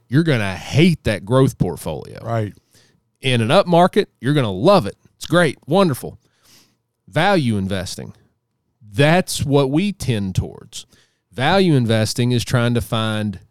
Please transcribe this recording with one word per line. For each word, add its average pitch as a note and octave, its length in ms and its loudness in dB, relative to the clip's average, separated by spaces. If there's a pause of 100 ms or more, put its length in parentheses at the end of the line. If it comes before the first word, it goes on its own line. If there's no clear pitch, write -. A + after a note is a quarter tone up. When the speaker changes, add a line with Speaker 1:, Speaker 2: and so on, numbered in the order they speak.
Speaker 1:
you're C#3+ 140 2
gonna G#2+ 340 -2
hate D#3+ 480 2
that G#2 180 -2
growth C3 340 2
portfolio. D2 640 -6
Speaker 2:
Right. A2 320 -4 (680)
Speaker 1:
In B2+ 180 0
an A2+ 100 0
up F3+ 160 4
market, F3 440 2 (100)
you're C3 140 -2
gonna B2+ 180 0
love C3+ 360 2
it. - 100 -12 (180)
It's - 100 -16
great, D#3+ 400 0
wonderful. D3+ 540 -2 (880)
Value D3 500 0
investing. F#2+ 560 -6 (680)
That's C#3+ 640 0
what C#3 240 2
we F#3 240 0
tend G2+ 420 -4
towards. - 500 -8 (460)
Value E3+ 440 2
investing A2+ 560 0
is B2 120 0
trying A#2+ 300 0
to A#2 80 0
find G#2+ 580 -4 (120)